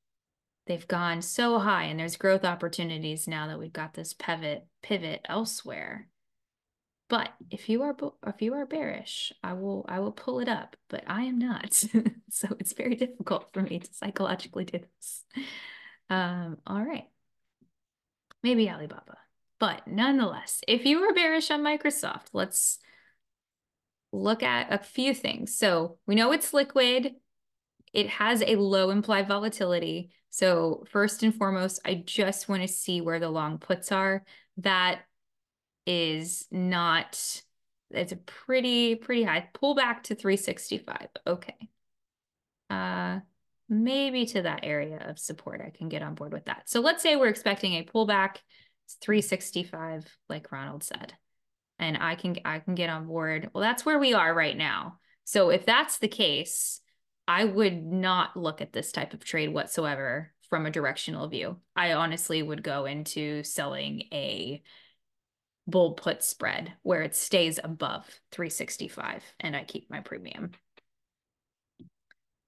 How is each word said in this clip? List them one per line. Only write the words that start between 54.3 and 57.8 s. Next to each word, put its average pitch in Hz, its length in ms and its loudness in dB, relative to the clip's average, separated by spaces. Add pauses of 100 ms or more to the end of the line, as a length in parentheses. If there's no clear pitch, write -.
right 160 220 2
now. 143 420 -4 (240)
So 185 280 6
if 180 140 4
that's 269 340 4
the 220 100 0
case, 165 720 -2 (480)
I 185 160 6
would 190 400 2